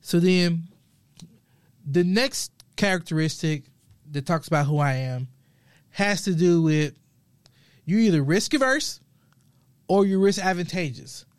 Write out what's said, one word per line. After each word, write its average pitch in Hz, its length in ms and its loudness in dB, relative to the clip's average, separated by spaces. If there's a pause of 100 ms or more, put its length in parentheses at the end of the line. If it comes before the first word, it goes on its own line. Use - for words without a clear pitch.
So - 200 0
then 175 480 2 (1160)
the 151 180 2
next 220 480 -2 (240)
characteristic 160 880 -2 (460)
that 143 160 -8
talks 165 220 -2
about 147 180 0
who 147 120 0
I 143 160 0
am 127 340 -6 (640)
has 202 320 -2
to 190 120 -2
do 170 280 4
with 156 320 0 (880)
you're 185 160 0
either 190 220 4
risk 160 320 0
averse 269 460 0 (880)
or 196 180 4
you're 190 140 2
risk 196 220 2
advantageous. 175 840 -6 (120)